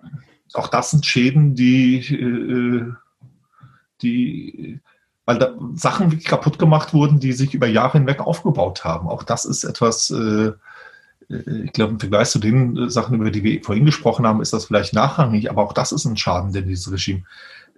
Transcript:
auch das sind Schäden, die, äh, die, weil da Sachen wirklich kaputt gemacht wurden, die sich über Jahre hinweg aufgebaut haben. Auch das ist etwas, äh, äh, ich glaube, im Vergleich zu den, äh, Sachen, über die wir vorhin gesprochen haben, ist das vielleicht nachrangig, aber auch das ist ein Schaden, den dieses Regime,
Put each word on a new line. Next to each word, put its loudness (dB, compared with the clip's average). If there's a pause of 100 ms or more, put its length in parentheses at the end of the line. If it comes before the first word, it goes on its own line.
(540)
auch -6
das -2
sind 4
Schäden, 2
die, 4
äh, -2 (1080)
die, -4 (440)
weil 0
da 2 (200)
Sachen 2
wirklich -4
kaputt 0
gemacht 4
wurden, 4
die -2
sich -2
über 0
Jahre 4
hinweg 2
aufgebaut -2
haben. -4
Auch -6
das -4
ist -6
etwas, -2
äh, 0 (800)
äh, -8
ich -8
glaube, 0
im -6
Vergleich 2
zu 0
den, 2
äh, -2
Sachen, -2
über 0
die -4
wir 0
vorhin 2
gesprochen 2
haben, 2
ist -4
das -4
vielleicht 0
nachrangig, 2
aber 0
auch -2
das -2
ist -4
ein -2
Schaden, -2
den -4
dieses -6
Regime, -4 (560)